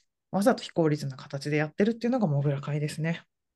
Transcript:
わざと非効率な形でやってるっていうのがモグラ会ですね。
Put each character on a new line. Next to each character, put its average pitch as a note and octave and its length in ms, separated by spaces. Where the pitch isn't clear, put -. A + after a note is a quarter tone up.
わ F#3+ 100
ざ A3+ 140
と - 80
非 - 80
効 D#3+ 180
率 D3 180
な C3+ 80
形 - 340
で D3+ 80
や D3+ 100
っ D3+ 40
て G3+ 140
る A3+ 60
っ - 40
て A#3 120
い - 20
う - 20
の B3+ 80
が G#3 80
モ C#3+ 140
グ C#3+ 100
ラ C#3 80
会 D3 200
で D3 100
す - 120
ね。 E3 200